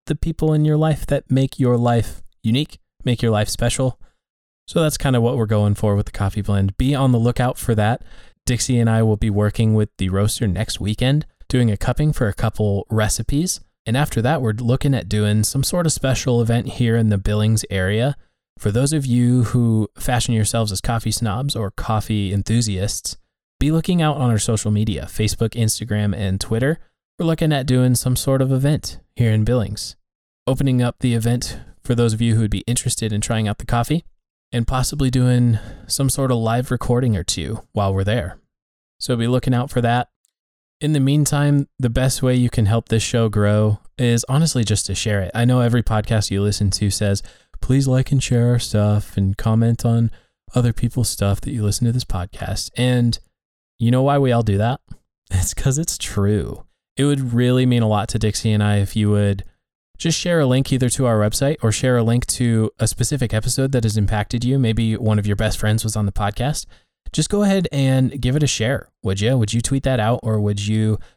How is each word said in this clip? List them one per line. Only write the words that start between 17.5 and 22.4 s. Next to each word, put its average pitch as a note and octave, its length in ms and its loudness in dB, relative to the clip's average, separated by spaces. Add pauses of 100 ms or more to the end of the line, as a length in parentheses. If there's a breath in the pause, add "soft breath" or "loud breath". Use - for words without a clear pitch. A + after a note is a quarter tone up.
area. G#2 480 -2 (400)
For G#2 140 -2
those C3+ 200 0
of D3 140 0
you B2 380 2
who A2 540 0
fashion B2 360 -2
yourselves A2 380 0
as F#2 100 -6
coffee A2+ 300 -2
snobs A#2 440 -4
or G#2 160 -6
coffee G#2 640 -2
enthusiasts, G#2 800 -2 (440)